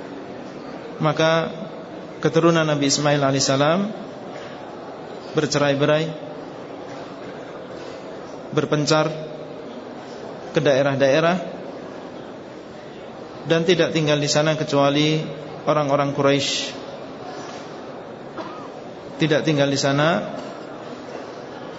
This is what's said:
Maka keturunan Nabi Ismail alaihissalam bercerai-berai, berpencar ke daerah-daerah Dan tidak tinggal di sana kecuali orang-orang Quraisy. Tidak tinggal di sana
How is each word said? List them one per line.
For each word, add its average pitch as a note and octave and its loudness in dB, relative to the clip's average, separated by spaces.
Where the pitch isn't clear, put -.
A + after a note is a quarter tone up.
Maka D#3+ 4
keturunan D#3+ 6
Nabi C#3+ 4
Ismail D3 4
alaihissalam C#3 4
bercerai-berai, D3 4
berpencar D3+ 4
ke E3 2
daerah-daerah C#3+ 4
Dan E3 4
tidak E3 4
tinggal D3 4
di D3 0
sana D3+ 4
kecuali D3 4
orang-orang C#3+ 4
Quraisy. C#3 4
Tidak D3+ 4
tinggal C#3+ 4
di C#3 2
sana D3 2